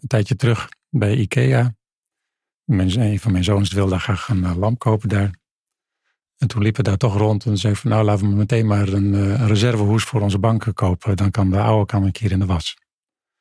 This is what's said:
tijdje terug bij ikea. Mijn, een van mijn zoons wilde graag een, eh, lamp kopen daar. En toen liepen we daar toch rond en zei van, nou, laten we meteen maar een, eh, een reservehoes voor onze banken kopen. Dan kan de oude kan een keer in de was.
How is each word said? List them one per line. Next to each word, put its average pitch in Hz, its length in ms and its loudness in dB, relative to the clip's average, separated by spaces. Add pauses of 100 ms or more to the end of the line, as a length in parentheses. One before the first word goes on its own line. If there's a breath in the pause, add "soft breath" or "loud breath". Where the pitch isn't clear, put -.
tijdje 107 280 0
terug 117 320 -2 (220)
bij 104 260 0
ikea. 123 580 0 (920)
Mijn, 95 360 0
een 104 200 0
van 110 120 -2
mijn 90 120 0
zoons 98 280 0
wilde 95 280 0
graag - 300 -4
een, 95 140 0
eh, 90 120 -2
lamp 107 240 -2
kopen 110 300 0
daar. 101 200 0 (1080)
En 123 100 -2
toen 107 140 -4
liepen 110 220 0
we 98 60 0
daar 98 80 0
toch 104 200 0
rond 107 280 0
en 104 120 0
zei 101 180 0
van, - 160 -4
nou, 110 120 2
laten 104 260 0
we 101 60 2
meteen 110 320 2
maar 101 200 0
een, 98 260 0
eh, 101 80 2 (180)
een 120 80 2
reservehoes 107 560 2
voor 113 180 -2
onze 101 180 0
banken 113 340 0
kopen. 95 440 -2
Dan 98 140 0
kan 95 180 0
de 95 120 2
oude 110 240 2
kan 98 180 -2
een 95 80 0
keer 98 200 -4
in 92 80 0
de 98 60 0
was. 90 320 -4 (640)